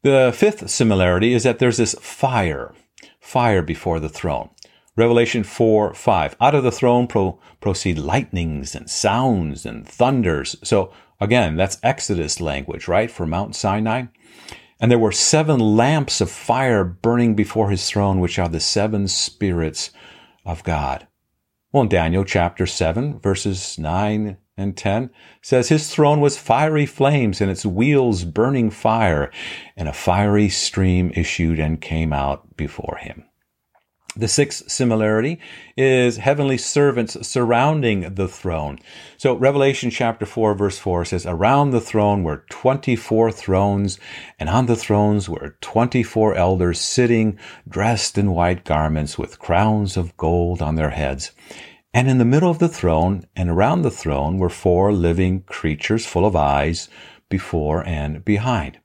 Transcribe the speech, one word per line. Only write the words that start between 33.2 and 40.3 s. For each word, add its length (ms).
The 120
sixth 420
similarity 720
is 420
heavenly 420
servants 580
surrounding 840
the 140
throne. 500
So 180
Revelation 540
chapter 380
four, 260